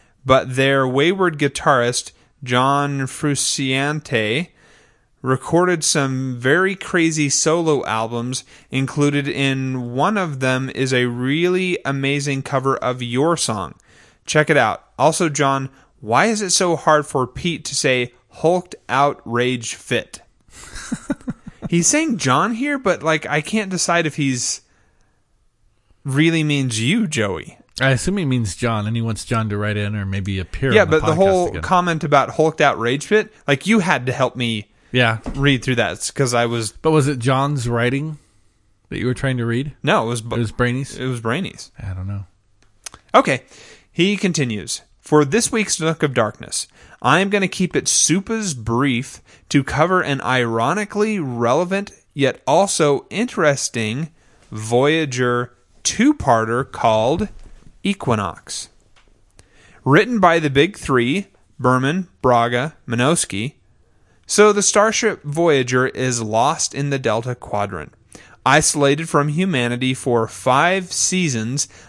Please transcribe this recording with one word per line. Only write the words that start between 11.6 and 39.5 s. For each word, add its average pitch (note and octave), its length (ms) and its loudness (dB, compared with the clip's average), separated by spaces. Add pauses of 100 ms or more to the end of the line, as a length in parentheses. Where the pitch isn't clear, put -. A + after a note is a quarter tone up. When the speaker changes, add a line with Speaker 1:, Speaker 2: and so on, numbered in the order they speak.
Speaker 1:
amazing C#3 580 -2
cover C3+ 340 0
of B2+ 240 -4
your B2+ 340 0
song. G2+ 400 -4 (500)
Check D3+ 240 2
it D3+ 80 6
out. A2 280 2 (120)
Also, D#3 300 2
John, C#3 420 0 (320)
why A#2+ 260 2
is A3 140 0
it F#3 100 -4
so F3 240 2
hard D3+ 300 4
for C3 220 0
Pete - 380 -6
to - 100 -8
say B2+ 380 0 (160)
hulked F3 460 0 (120)
out C#3 380 2
rage A#2+ 500 -2
fit? - 460 -6 (720)
<laughs> - 720 -10
He's E3+ 180 2
saying D4 300 2
John C#3+ 360 2
here, C#4 240 -2
but, G3 260 -2
like, D#3+ 220 0
I D3+ 160 -2
can't G#3 300 -4
decide E3+ 340 0
if D3 100 -4
he's C3 460 -2 (1400)
really D#3 400 2
means C3+ 380 0
you, F#3+ 260 2
Joey. G2+ 500 -4 (240)
Speaker 2:
I C3+ 100 4
assume F#3 260 0
he F#3 80 -2
means A#2+ 300 -2
John, A2 320 -2
and A2+ 80 -2
he A#2 60 -2
wants A2+ 240 -4
John A2+ 240 -2
to G#2 80 -2
write G#2 200 -2
in G#2 180 -4
or G2+ 100 -4
maybe G2 340 -4
appear C3+ 340 -2
Speaker 1:
Yeah, G#3+ 100 6
Speaker 2:
on D#3+ 60 0
the D#3 100 4
Speaker 1:
but D3+ 60 -2
the D#3 80 2
Speaker 2:
podcast - 20 2
Speaker 1:
whole F#3 340 2
Speaker 2:
again. E3 120 -8
Speaker 1:
comment F3 420 0
about C#3 280 2
hulked D#3 300 0
out C#3 180 2
rage B2 260 -2
fit, G#3+ 280 0 (140)
like, C#3+ 200 0
you A3 120 4
had D#3 280 0
to C3+ 40 -2
help B2+ 240 -2
me A#2 320 -4 (240)
Speaker 2:
Yeah. A#2 280 2 (160)
Speaker 1:
read C#3 280 2
through C3 120 0
that, G2 380 -2
'cause B2+ 200 0
I A#2+ 120 2
was A#2 260 -2
Speaker 2:
But - 200 0
was D3+ 160 4
it C#3+ 120 -2
John's C3+ 500 0
writing C3+ 480 -2 (720)
that - 100 -8
you G#2+ 60 -4
were B2 80 0
trying C3 240 -2
to A#2 80 -2
read? B2+ 280 -2 (100)